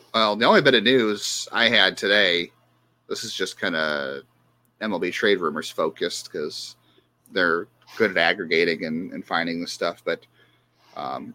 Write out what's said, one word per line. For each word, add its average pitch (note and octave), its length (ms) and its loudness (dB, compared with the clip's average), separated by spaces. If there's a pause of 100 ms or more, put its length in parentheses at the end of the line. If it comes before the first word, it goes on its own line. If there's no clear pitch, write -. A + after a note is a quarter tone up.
(140)
Well, A2 220 2
the A#2 100 2
only F#3+ 160 6
bit C#3 120 6
of G#2+ 100 4
news A2 680 0
I A2+ 160 4
had F#2+ 280 4
today, G2 540 2 (580)
this - 160 -8
is A2 100 -8
just - 260 -8
kinda D2+ 600 -4 (580)
M G#2+ 120 -4
L F2 60 -2
B F2+ 120 -2
trade G2+ 300 2
rumors D#2 300 -4
focused - 600 -4
'cause - 440 -10 (560)
they're F2+ 360 0 (280)
good A2 140 2
at F2+ 60 -6
aggregating E2+ 680 2
and, D#2+ 280 -6
and F2+ 120 -12
finding E2+ 360 -4
this F2 120 -10
stuff. F2 320 -6
But, E2 220 -6 (680)
um, C2+ 380 -10